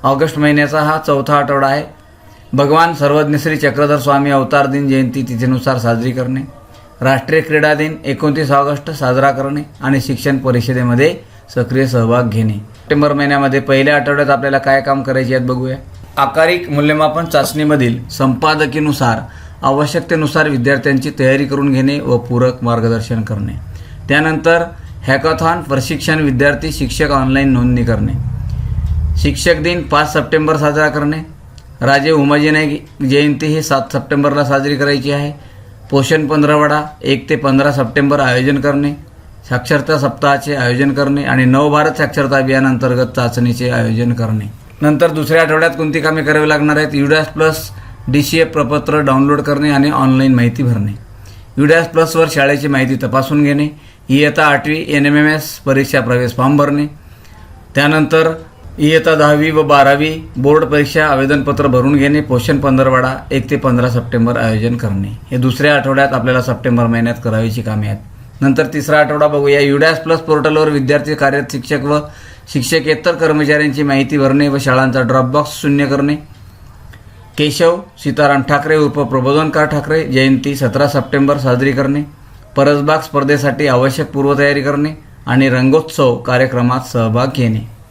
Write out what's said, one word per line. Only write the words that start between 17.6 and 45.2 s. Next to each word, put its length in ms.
संपादकीनुसार 1120
आवश्यकतेनुसार 880
विद्यार्थ्यांची 680
तयारी 260
करून 280
घेणे 260
व 180
पूरक 460
मार्गदर्शन 580
करणे. 320
त्यानंतर 540
हॅकाथॉन, 540
प्रशिक्षण, 580
विद्यार्थी, 520
शिक्षक 400
ऑनलाइन 380
नोंदणी 340
करणे. 300
शिक्षक 380
दिन 260
पाच 320
सप्टेंबर 440
साजरा 320
करणे. 280
राजे 300
उमाजी 380
नाईक 360
जयंती 360
ही 160
सात 200
सप्टेंबरला 640
साजरी 300
करायची 360
आहे. 220
पोषण 360
पंधरवडा 560
एक 260
ते 60
पंधरा 360
सप्टेंबर 480
आयोजन 420
करणे. 320
साक्षरता 480
सप्ताहाचे 580
आयोजन 380
करणे 300
आणि 220
नवभारत 460
साक्षरता 460
अभियानांतर्गत 800
चाचणीचे 540
आयोजन 440
करणे. 320
नंतर 300
दुसऱ्या 300